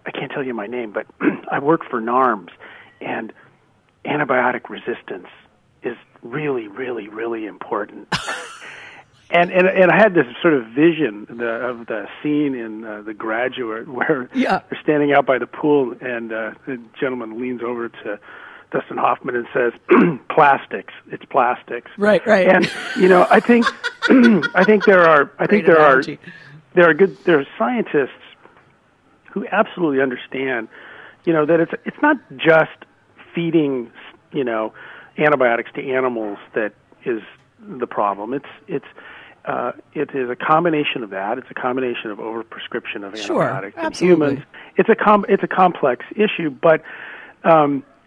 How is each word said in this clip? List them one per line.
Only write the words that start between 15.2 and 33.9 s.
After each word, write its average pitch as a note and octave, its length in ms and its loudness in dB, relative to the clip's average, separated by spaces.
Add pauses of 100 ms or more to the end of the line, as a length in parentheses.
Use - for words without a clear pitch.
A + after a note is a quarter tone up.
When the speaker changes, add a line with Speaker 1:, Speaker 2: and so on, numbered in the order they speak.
Speaker 1:
by C3+ 120 2
the A#2+ 100 -6
pool C#3 540 0
and, A#2 320 -8
uh, A2 180 -6 (140)
the C3 120 -8 (220)
gentleman A#2+ 400 -6
leans B2+ 240 -6
over A#2 240 -6
to G#2+ 320 -12 (520)
Dustin C3 260 -6
Hoffman B2 400 -2
and A#2+ 160 -6
says, A#2+ 180 0 (180)
<clears throat> F3 300 4 (100)
"Plastics, C3+ 640 2 (200)
it's - 100 -14
plastics." B2 760 -4
Speaker 2:
Right, G3+ 300 2
right. G3 180 4
Speaker 1:
And, F3+ 240 4 (280)
you F#3 100 4
know, F3+ 240 6
I G#3+ 80 6
think, A#3 260 4 (220)
<clears throat> - 220 -4 (440)
I F#3+ 120 4
think G#3 180 4
there F#3+ 240 6
are, D3 320 4
I E3+ 80 -2
think G#3 160 2
Speaker 2:
Great - 40 2
Speaker 1:
there E3 100 8
Speaker 2:
analogy. D3 380 4
Speaker 1:
are, - 180 -20 (420)
there F3 140 6
are D#3 40 4
good, E3 300 2
there D#3+ 160 4
are C#3 60 -4 (120)
scientists A3 540 -2 (1200)
who G3+ 180 -8
absolutely E3+ 520 0
understand, C3 680 -4 (580)
you E3+ 60 0
know, D3+ 140 2
that D3+ 160 4
it's, - 100 -2 (140)
it's - 160 -10
not D4 160 2 (180)
just D#3 340 4 (640)
feeding, D3 560 0 (440)